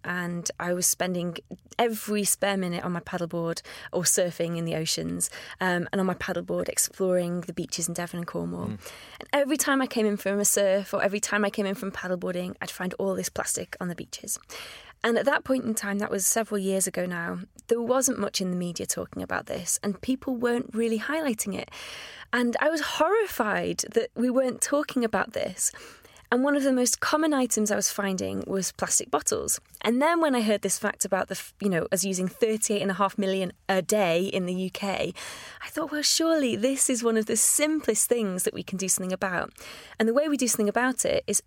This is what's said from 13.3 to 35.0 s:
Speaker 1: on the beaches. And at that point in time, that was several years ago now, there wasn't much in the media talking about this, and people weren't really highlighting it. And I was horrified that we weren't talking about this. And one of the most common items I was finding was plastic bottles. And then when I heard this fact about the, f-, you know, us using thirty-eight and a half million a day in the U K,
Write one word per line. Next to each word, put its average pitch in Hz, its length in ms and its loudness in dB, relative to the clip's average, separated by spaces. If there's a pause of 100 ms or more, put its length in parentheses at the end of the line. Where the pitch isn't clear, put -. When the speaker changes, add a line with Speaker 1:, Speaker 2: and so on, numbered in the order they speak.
Speaker 1:
on 180 80 -4
the 170 60 -4
beaches. - 440 -8 (640)
And 233 160 4
at 214 60 2
that 277 200 2
point 262 200 0
in 220 100 0
time, 202 240 -2
that 208 120 -4
was 196 160 0
several 214 320 0
years 190 280 0
ago 185 200 -4
now, 175 340 -6 (280)
there 233 120 4
wasn't 254 380 2
much - 220 -2
in 185 100 0
the 180 60 0
media 175 300 -4
talking - 360 -6
about - 240 -4
this, - 360 -4
and 202 180 -4
people 254 360 -2
weren't 240 380 0
really 226 240 0
highlighting 254 560 -2
it. - 160 -6 (640)
And 240 280 2
I 285 80 4
was 320 140 2
horrified 233 960 2 (140)
that - 220 2
we 247 160 0
weren't 254 300 0
talking 285 440 0
about - 280 0
this. - 400 -2 (600)
And 254 120 4
one 285 120 4
of 277 60 4
the 269 100 4
most 247 280 2
common 311 340 2
items 226 380 2
I 202 40 2
was 202 140 0
finding 196 560 -2
was 190 260 -2
plastic - 380 0
bottles. - 500 0 (220)
And 240 180 2
then 330 200 6
when 294 160 4
I 233 60 4
heard 208 200 2
this 190 160 0
fact - 260 -2
about 190 240 0
the, 190 60 -6
f-, - 260 -10
you 202 80 2
know, 175 220 2
us 190 140 2
using 185 240 0
thirty-eight 220 540 2
and 196 80 2
a 185 40 -2
half 190 240 2
million 190 340 0 (160)
a 190 140 2
day 180 440 4
in 185 200 -2
the 180 80 -2
U 185 160 -2
K, 190 420 -4 (520)